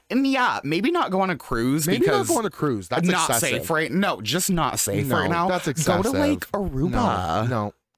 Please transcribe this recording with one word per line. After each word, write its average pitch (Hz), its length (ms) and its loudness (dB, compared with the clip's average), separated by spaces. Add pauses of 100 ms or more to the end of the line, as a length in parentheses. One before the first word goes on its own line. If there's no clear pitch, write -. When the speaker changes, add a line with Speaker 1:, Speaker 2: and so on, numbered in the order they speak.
(100)
Speaker 1:
And 262 140 2
yeah, 254 380 2
maybe 185 300 0
not 339 180 0
go 190 120 0
on 185 80 0
a 170 60 -2
cruise 131 520 0
Speaker 2:
Maybe 240 180 2
not - 60 4
Speaker 1:
because 403 160 2
Speaker 2:
go 330 100 2
on 220 80 -2
a 170 40 -4
cruise. 113 360 -4
That's 160 220 0
Speaker 1:
not 170 220 2
Speaker 2:
excessive. 127 320 0
Speaker 1:
safe - 80 -4
right, 160 200 0
no, 170 300 0
just 123 280 -2
not 156 300 0
safe 123 300 0
Speaker 2:
No, 123 100 0
Speaker 1:
right - 120 0
now. 170 180 0
Speaker 2:
that's 180 160 -2
Speaker 1:
Go 156 80 0
to 143 80 -4
Speaker 2:
excessive. 185 320 0
Speaker 1:
Lake 294 400 0
Aruba. 170 380 -2
Speaker 2:
No, 104 580 0
no, 107 260 -2 (240)